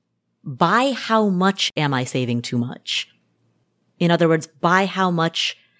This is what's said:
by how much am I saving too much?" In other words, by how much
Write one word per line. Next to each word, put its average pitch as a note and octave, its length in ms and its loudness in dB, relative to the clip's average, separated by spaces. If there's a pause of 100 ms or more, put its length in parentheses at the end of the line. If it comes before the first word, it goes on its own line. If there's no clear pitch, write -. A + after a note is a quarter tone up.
(420)
by G3 500 0
how A3 360 0
much F#3+ 480 0
am C#3+ 180 0
I B2+ 100 0
saving A#2+ 380 -2
too B2 160 -4
much?" - 500 -6 (920)
In F3 120 2
other E3+ 180 4
words, D#3+ 180 2
by F#3 400 0
how F#3 240 0
much E3 460 -2 (240)